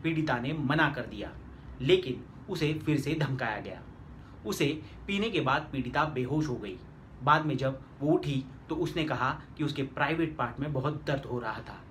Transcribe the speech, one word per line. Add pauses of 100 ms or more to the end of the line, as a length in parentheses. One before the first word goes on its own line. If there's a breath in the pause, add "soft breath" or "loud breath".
पीड़िता
ने
मना
कर
दिया, (500 loud breath)
लेकिन (240)
उसे
फिर
से
धमकाया
गया। (640 loud breath)
उसे (260 loud breath)
पीने
के
बाद
पीड़िता
बेहोश
हो
गई। (460)
बाद
में
जब (180)
वो
उठी (240)
तो
उसने
कहा (160 loud breath)
कि
उसके
प्राइवेट
पार्ट
में
बहुत
दर्द
हो
रहा
था।